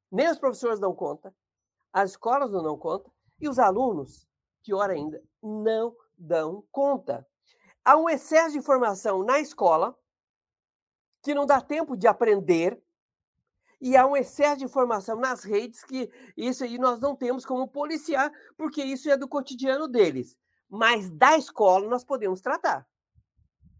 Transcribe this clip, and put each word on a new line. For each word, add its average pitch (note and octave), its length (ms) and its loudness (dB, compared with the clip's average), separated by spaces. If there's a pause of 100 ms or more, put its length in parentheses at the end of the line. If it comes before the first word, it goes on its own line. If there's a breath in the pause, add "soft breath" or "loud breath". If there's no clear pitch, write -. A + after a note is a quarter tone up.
nem C#4 220 0
os D#4 80 -2
professores A#3 400 -2
dão F#3+ 160 -2
conta, D#3+ 400 -10 (580)
as F#3+ 180 0
escolas A#3+ 420 -2
não F3+ 100 -2
dão D3+ 160 -4
conta, E3 320 -8 (300)
e D4+ 80 -6
os B3+ 100 -6
alunos, G3+ 720 0 (340)
pior G3+ 260 -2
ainda, D#3 320 -6 (220)
não A3 540 -4 (200)
dão E3 540 -4
conta. C4+ 560 -4 (580 soft breath)
Há C#4+ 120 8
um D#4+ 120 2
excesso D#4+ 440 2
de D4 60 -4
informação G#3+ 680 0
na C4 160 2
escola, F#3+ 560 2 (1300)
que C#4+ 120 -4
não C#4+ 120 0
dá C4+ 140 4
tempo D4 360 -6
de F#3+ 100 2
aprender, G3 720 2 (1000)
e B3+ 160 2
há B3+ 80 8
um C#4 120 2
excesso C#4+ 420 0
de C4+ 60 -10
informação A#3 520 -2
nas B3 260 -4
redes, G#3+ 420 -4
que C4 260 -8 (260 loud breath)
isso B3 280 -4
aí A#3+ 120 -8
nós B3 240 0
não C#4 160 -2
temos B3+ 300 -4
como C4 200 -4
policiar, D4 640 -4 (280 loud breath)
porque D4+ 240 -6
isso C4+ 260 -6
é C#4 80 4
do C#4 120 -6
cotidiano C4+ 600 -4
deles. E3 480 0 (320)
Mas A3 400 0
da B3+ 300 6
escola G3+ 500 2
nós B3 160 -2
podemos G3+ 380 -4
tratar, B3 440 -4 (920)